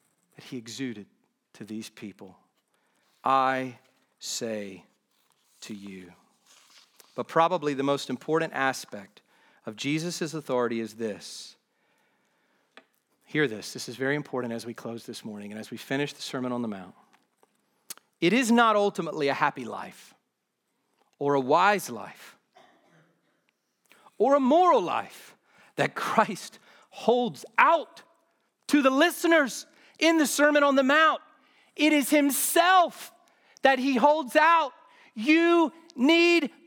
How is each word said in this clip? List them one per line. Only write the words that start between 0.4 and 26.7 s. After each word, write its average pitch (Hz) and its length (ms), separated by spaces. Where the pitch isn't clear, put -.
he 135 120
exuded 113 480
to - 100
these 110 280
people? 95 480
"I 131 540
say 104 680
to - 160
you." 95 380
But 120 140
probably 165 480
the 131 80
most 139 260
important 156 440
aspect 127 680
of 110 120
Jesus' 156 580
authority 123 460
is 107 160
this. 107 600
Hear 151 220
this. 107 260
This - 140
is 123 80
very 135 200
important 127 380
as 113 120
we 117 80
close 117 320
this - 180
morning 104 280
and 107 80
as 107 100
we 117 80
finish 143 360
the - 80
Sermon 127 300
on 123 120
the 117 40
Mount. 98 280
It 175 140
is 233 180
not 233 240
ultimately 170 520
a 135 80
happy 139 280
life 92 520
or 143 160
a 139 40
wise 170 520
life - 480
or 254 160
a 294 60
moral 294 420
life 113 560
that 139 180
Christ - 640